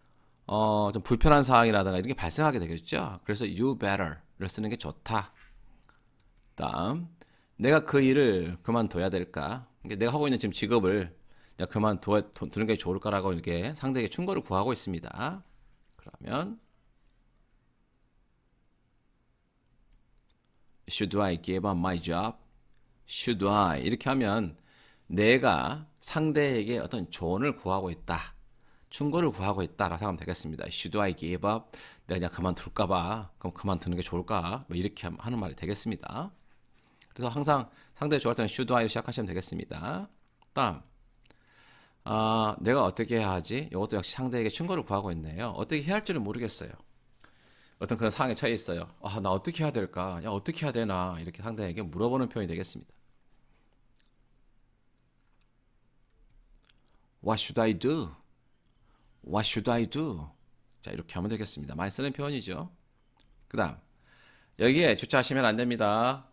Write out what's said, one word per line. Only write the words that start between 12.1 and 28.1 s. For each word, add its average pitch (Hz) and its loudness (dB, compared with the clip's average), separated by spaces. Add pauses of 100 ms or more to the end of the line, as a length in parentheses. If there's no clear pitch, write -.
두-, - -8
두는 107 -2
게 110 2
좋을까라고 95 -2
이렇게 85 -2
상대에게 131 -2
충고를 180 -2
구하고 101 0
있습니다. 120 -6 (520)
그러면 185 -8 (4000)
"Should 98 0
I 95 2
give 92 -2
up 92 0
my 90 0
job?" 85 -2 (720)
"Should 98 0
I?" 92 4
이렇게 113 0
하면 107 0 (500)
내가 110 4 (140)
상대에게 139 2
어떤 90 -4
조언을 98 -2
구하고 92 -2
있다, - -6 (560)